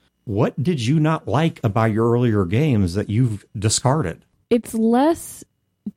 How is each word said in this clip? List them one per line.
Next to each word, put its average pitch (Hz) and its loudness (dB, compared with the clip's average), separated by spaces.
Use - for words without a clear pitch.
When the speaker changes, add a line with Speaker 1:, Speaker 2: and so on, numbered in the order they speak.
Speaker 1:
What 123 -2
did 131 -2
you 151 2
not 156 0
like 156 -2
about 113 0
your 113 2
earlier 117 2
games 104 2
that 101 -4
you've 110 0
discarded? 110 -2
Speaker 2:
It's 233 0
less 240 0